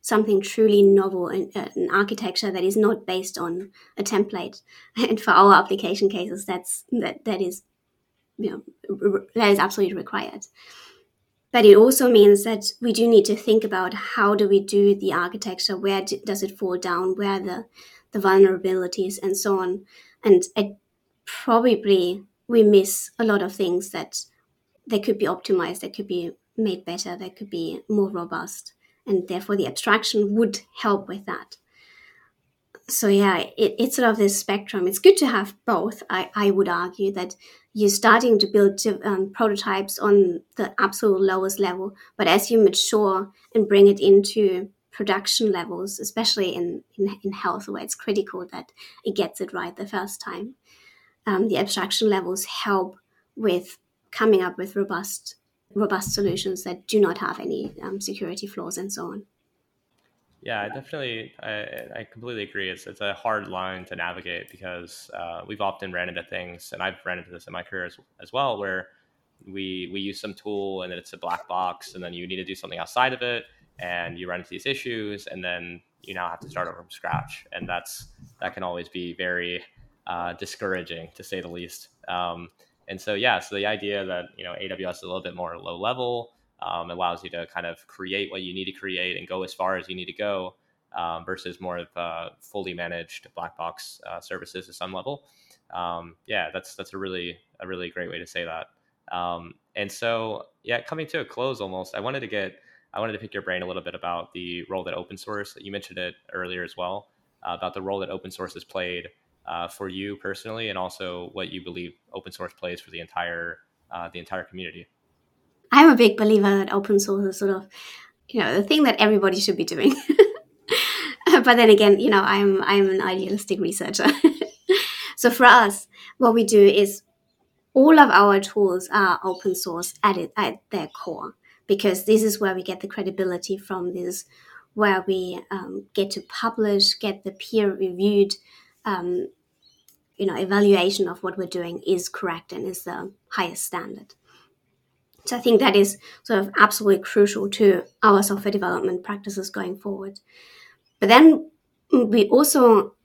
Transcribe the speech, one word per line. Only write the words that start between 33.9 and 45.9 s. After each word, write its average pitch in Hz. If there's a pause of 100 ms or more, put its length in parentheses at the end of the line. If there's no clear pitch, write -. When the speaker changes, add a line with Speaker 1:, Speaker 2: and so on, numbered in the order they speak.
Speaker 1:
sort 247
of 214
this 202
spectrum. 202
It's 202
good 381
to 294
have 202 (120)
both, 208
I, 185
I 202
would 185
argue, 180
that 185 (380)
you're 208
starting 226
to 202
build 202
to, 208
um, 196
prototypes 202
on 196 (160)
the -
absolute 196
lowest 190
level, 190 (220)
but 202
as 214
you 226
mature 196 (240)
and 214
bring 202
it 202
into 196 (200)
production 202
levels, 196